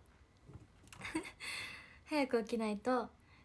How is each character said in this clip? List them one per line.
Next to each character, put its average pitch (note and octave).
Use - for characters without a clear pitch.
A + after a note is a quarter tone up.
<laughs> -
早 D4
く A3+
起 G#3+
き A#3
な A3
い G#3
と、 B3